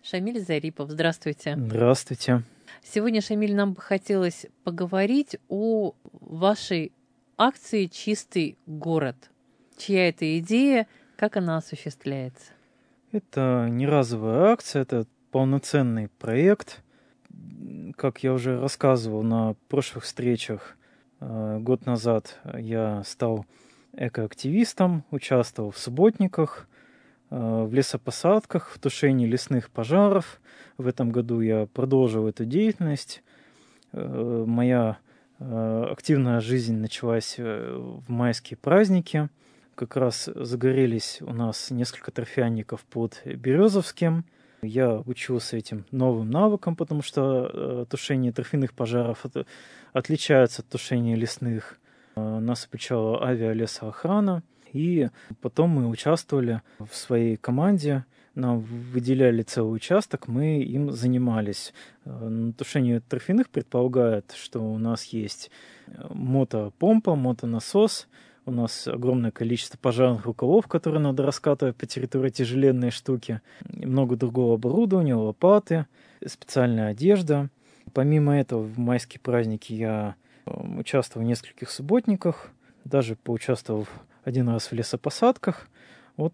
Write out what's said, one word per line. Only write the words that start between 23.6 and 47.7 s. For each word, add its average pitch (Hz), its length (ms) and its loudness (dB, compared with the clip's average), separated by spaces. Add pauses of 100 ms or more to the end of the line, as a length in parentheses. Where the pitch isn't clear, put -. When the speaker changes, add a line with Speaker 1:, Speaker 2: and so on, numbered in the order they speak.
Speaker 2:
экоактивистом, 156 1160 -2
участвовал 120 640 -2
в - 80 -16
субботниках, 170 880 0 (640)
э, 113 340 -2
в 110 100 -4
лесопосадках, 165 960 0
в - 100 -20
тушении 135 460 2
лесных 123 460 -2
пожаров. 185 680 2 (360)
В 127 80 -6
этом 123 260 0
году 117 300 0
я 110 260 2
продолжил 123 600 2
эту 110 180 -4
деятельность. 165 800 -2 (720)
Э, 120 540 -4
моя, 120 500 2 (420)
э, 113 520 -4
активная 123 480 2
жизнь 113 380 -2
началась, 110 600 -4
э, 120 400 -8
в 123 320 -14
майские 120 480 -2
праздники. 175 720 4 (440)
Как - 220 -8
раз 127 400 0
загорелись 123 880 0
у 127 120 -10
нас 113 380 -4
несколько 120 400 -6
торфяников 117 720 -4
под - 420 -6
Березовским. 165 1000 2 (380)
Я 113 420 0
учился 123 500 -6
этим 110 360 -8
новым 120 400 0
навыкам, 190 440 2
потому 151 280 -4
что, 135 500 0
э, 123 340 -6